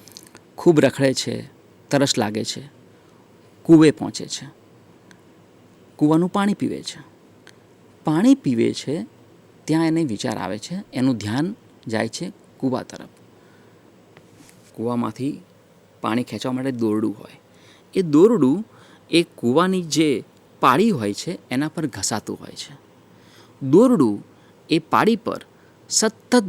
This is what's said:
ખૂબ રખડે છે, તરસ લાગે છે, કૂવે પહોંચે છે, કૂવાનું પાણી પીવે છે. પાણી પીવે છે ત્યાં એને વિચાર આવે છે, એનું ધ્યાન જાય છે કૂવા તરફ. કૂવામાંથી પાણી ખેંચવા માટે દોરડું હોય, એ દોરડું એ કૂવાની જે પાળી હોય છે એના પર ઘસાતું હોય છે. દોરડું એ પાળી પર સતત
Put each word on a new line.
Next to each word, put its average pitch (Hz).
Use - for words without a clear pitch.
ખૂબ 170
રખડે 139
છે, 120
તરસ 139
લાગે 107
છે, -
કૂવે 160
પહોંચે -
છે, -
કૂવાનું 160
પાણી 202
પીવે 135
છે. -
પાણી 196
પીવે 117
છે -
ત્યાં 160
એને 160
વિચાર 113
આવે 98
છે, -
એનું 131
ધ્યાન 110
જાય 110
છે -
કૂવા 123
તરફ. -
કૂવામાંથી 120
પાણી 117
ખેંચવા 120
માટે 131
દોરડું 110
હોય, -
એ 190
દોરડું 160
એ 165
કૂવાની 175
જે 156
પાળી 151
હોય 104
છે -
એના 143
પર 156
ઘસાતું 104
હોય -
છે. -
દોરડું 147
એ 156
પાળી 170
પર -
સતત -